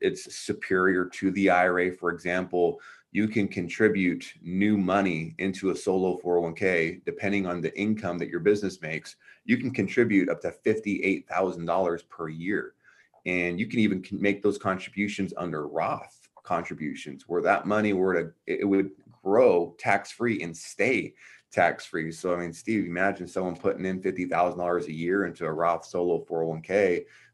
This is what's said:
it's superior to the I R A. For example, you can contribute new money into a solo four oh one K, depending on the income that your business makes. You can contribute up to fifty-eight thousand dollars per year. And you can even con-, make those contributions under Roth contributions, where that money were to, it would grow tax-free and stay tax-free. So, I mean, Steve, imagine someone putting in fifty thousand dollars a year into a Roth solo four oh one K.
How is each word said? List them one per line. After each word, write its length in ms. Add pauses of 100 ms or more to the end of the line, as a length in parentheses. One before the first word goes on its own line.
it's 340
superior 720
to 240
the 180
I 180
R 140
A. 120
For 180
example, 680 (320)
you 160
can 220
contribute 920
new 340
money 600
into 320
a 60
solo 420
four 180
oh 60
one 120
K, 520
depending 400
on 160
the 180
income 380
that 100
your 120
business 420
makes. 340 (300)
You 100
can 140
contribute 580
up 140
to 80
fifty-eight 760
thousand 380
dollars 380
per 260
year. 460 (520)
And 320
you 80
can 120
even 240
con-, 180
make 220
those 160
contributions 800
under 280
Roth 640 (140)
contributions, 840
where 140
that 240
money 300
were 280
to, 100 (140)
it 220
would 220 (320)
grow 560
tax-free 640
and 120
stay 600 (360)
tax-free. 640
So, 220
I 20
mean, 160
Steve, 320
imagine 420
someone 300
putting 300
in 160
fifty 240
thousand 320
dollars 300
a 40
year 320
into 220
a 60
Roth 340
solo 360
four 200
oh 60
one 120
K. 460 (280)